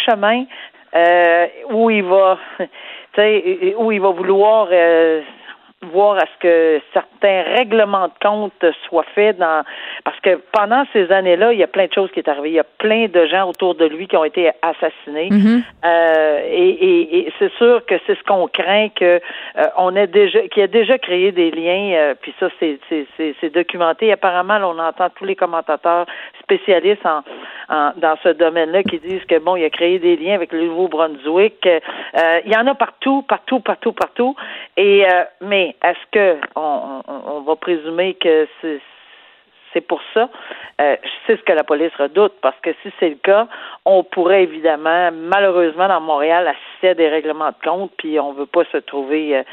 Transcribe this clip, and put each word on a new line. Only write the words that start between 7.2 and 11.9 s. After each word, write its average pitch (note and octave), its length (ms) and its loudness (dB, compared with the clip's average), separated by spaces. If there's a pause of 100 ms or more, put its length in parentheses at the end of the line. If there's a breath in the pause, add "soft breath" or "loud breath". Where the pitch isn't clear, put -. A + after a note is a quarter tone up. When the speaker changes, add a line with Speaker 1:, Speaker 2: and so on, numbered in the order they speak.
Speaker 1:
règlements G3+ 540 2
de - 120 -12
compte G#3 300 -2 (380)
soient E3 160 0 (100)
faits G#3 220 2
dans, D#3+ 260 0 (400 loud breath)
parce - 160 -8
que F#3 220 2 (100)
pendant A3 400 2
ces F#3 180 0
années-là, F#3+ 440 4
il G#3 60 0
y F3 40 4
a - 40 2
plein G3 200 0
de - 60 -8